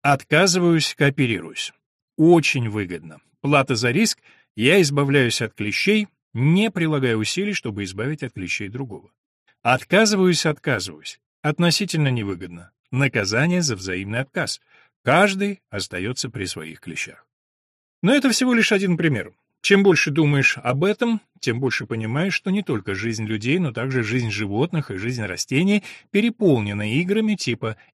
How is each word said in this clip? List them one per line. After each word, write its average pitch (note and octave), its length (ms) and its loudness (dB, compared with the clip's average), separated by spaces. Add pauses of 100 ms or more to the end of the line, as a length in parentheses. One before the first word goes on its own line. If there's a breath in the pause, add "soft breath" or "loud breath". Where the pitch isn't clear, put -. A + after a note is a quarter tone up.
Отказываюсь, E3 920 2
кооперируюсь. A#2+ 760 -2 (460)
Очень D#3 500 4
выгодно. F2 540 -8 (180)
Плата C#3 360 2
за A#2+ 160 0
риск. G#3 280 0 (400 soft breath)
Я D3+ 220 6
избавляюсь C#3 640 2
от G#2+ 100 -6
клещей, G3+ 540 0 (260)
не E3+ 380 2
прилагая D3 440 0
усилий, F#3 380 -2
чтобы G2+ 300 -6
избавить A2 400 -6
от B2+ 100 -10
клещей F#2+ 360 -8
другого. A#2 420 -14 (500)
Отказываюсь, F3+ 840 2
отказываюсь. G2 720 -4 (240)
Относительно D#3+ 640 0
невыгодно. F#2 640 -4 (180)
Наказание C3 720 0
за C#3+ 140 -2
взаимный F#2+ 440 -6
отказ. C#3 400 -6 (440 soft breath)
Каждый F#3+ 640 2
остается G2 640 -6
при G2 140 -8
своих D#2+ 340 -12
клещах. - 480 -12 (760)
Но A3 140 4
это C#4 160 2
всего B3+ 240 2
лишь A3+ 160 2
один F#3+ 260 2
пример. D3 340 -2 (300)
Чем G3 220 4
больше F3 260 4
думаешь C#3+ 480 2
об C3 260 -2
этом, G#3+ 380 0 (180)
тем A#2 200 -2
больше C3 260 -4
понимаешь, A#2 480 -4
что - 160 -6
не G3+ 140 -2
только G#2 320 -4
жизнь A2 320 -4
людей, A2+ 320 -2
но D#3 120 -2
также B2+ 300 -2
жизнь A2+ 300 -2
животных A2 580 -2
и G2 80 -8
жизнь A#2 240 -6
растений C#3+ 640 0 (260 loud breath)
переполнена A#2+ 880 0
играми G#3 400 0
типа A2+ 420 -6 (160 soft breath)